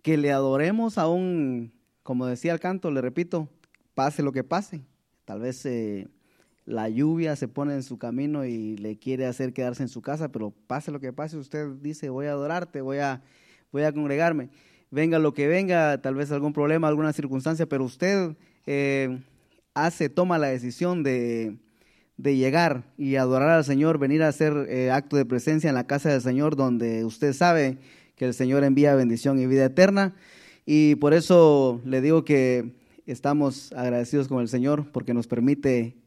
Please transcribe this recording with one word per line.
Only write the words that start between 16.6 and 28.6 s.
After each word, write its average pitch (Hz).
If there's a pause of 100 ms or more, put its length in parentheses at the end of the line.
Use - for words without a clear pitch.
alguna 151
circunstancia, 143
pero 139
usted, 180 (300)
eh, 139 (540)
hace, 156
toma 180
la 147
decisión 135
de, 117 (600)
de 139
llegar 135 (140)
y 135
adorar 131
al 165
Señor, 147
venir 143
a 156
hacer, 147
eh, 127
acto 139
de 135
presencia 156
en 135
la 123
casa 143
del 135
Señor, 135
donde 117
usted 135
sabe 147 (360)
que 131
el 123
Señor 135